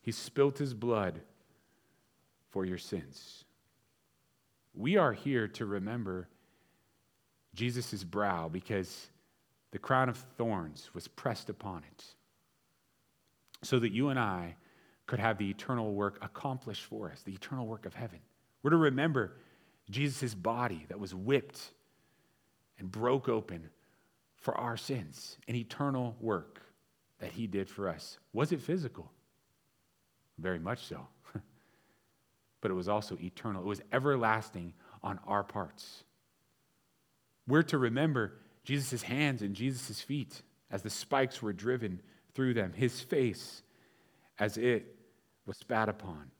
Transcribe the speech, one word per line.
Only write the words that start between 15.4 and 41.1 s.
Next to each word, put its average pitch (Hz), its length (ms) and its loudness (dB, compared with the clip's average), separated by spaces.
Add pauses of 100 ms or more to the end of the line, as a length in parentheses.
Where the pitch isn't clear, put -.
eternal 110 440 -2
work 101 280 0
accomplished - 600 -6
for 107 260 -8
us, - 140 -16
the 98 100 -10
eternal 123 320 -6
work 110 200 -8
of 92 80 -8
heaven. 98 260 -8 (420)
We're 151 100 6
to 165 60 10
remember 139 600 4 (520)
Jesus' 135 460 0
body 110 540 0
that 104 100 -8
was 92 160 -6
whipped 120 560 0 (1040)
and 92 140 -10
broke 123 380 2
open 92 400 -2 (680)
for - 220 -4
our 117 200 -2
sins, 101 600 -8 (100)
an 120 80 -2
eternal 123 640 -2
work 107 420 -2 (580)
that 90 120 -8
he 104 160 -4
did 95 220 -2
for 101 180 -4
us. - 320 -8 (140)
Was 143 180 2
it 147 100 0
physical? 151 500 -4 (1300)
Very 90 200 -2
much 98 260 -4
so. - 220 -12 (260)
<laughs> 101 80 -6 (1160)
But 101 120 0
it - 20 2
was 92 160 0
also 104 320 0
eternal. 95 400 -6
It 92 60 -4
was 101 140 -2 (100)
everlasting 110 840 2 (300)
on 98 240 -4
our 101 160 4
parts. - 600 -8 (1400)
We're 143 160 8
to 160 140 2
remember 127 600 4 (240)
Jesus' 131 400 -2
hands 131 400 2
and 101 120 -2
Jesus' 120 460 -4
feet - 400 -6 (300)
as 98 100 -4
the 110 80 -4
spikes 135 500 0